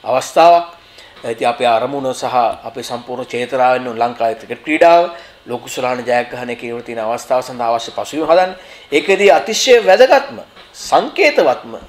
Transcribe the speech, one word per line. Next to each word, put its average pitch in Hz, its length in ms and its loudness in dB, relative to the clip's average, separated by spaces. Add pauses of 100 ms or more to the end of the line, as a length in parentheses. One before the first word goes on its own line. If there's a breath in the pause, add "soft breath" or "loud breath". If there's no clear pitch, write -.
අවස්ථාවක්. 170 600 2 (560 loud breath)
ඉතින් 120 260 -4
අපේ 120 180 -2
අරමුණ 127 460 -2
සහ 120 120 -10 (400)
අපේ 117 180 -12
සම්පූර්ණ 120 420 -10
චේතනාව 123 480 0
වෙන 127 140 -2 (100)
ලංකාවේ 117 380 -2
ක්‍රිකට් - 300 -14
ක්‍රීඩාව 170 380 4 (400 loud breath)
ලෝක 120 200 -10
කුසලාන 123 360 -6
ජයග්‍රහණය 120 580 -4
කිරීමට 117 300 -12
තියෙන 117 140 -10
අවස්ථාව 120 420 -4
සඳහා 120 280 -6
අවශ්‍ය 117 220 -4
පසුබිම 147 360 -8
හදන්න. 185 240 4 (360 loud breath)
ඒකෙදී 190 420 2
අතිශය 226 500 4
වැදගත්ම 214 580 4 (360)
සංකේතවත්ම 170 1000 0 (160)